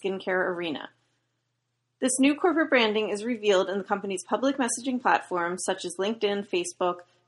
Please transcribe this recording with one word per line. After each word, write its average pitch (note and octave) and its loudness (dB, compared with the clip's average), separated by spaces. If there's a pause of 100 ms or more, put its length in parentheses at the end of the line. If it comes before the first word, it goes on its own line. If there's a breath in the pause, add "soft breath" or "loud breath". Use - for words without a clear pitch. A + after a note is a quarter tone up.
skincare F#3+ -2
arena. E3+ -6 (1120)
This C4 -2
new C#4 6
corporate D#4 2
branding G#3+ 2
is G3+ -4
revealed G#3 2
in F#3 -2
the G3 -4
company's G3 -4
public C4 0
messaging B3 -2
platforms F3+ 0
such F#3 -2
as F3+ -8
LinkedIn, G3+ -2
Facebook, F3 -2 (280 soft breath)